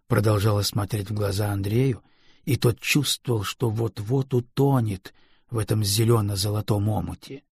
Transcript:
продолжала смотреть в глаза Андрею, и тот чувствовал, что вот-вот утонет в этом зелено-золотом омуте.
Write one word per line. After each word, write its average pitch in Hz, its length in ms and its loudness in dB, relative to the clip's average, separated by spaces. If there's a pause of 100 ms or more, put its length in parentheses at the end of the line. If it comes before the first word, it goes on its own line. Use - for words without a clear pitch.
продолжала 107 540 2
смотреть 101 480 -4
в 107 40 -6
глаза 101 380 -2
Андрею, 110 500 0 (420)
и 127 120 0
тот - 240 2
чувствовал, 123 640 0
что - 260 -2
вот-вот 113 640 -2
утонет 123 800 0 (340)
в 120 80 -6
этом 107 260 0
зелено-золотом 104 1080 2
омуте. 101 540 -6 (140)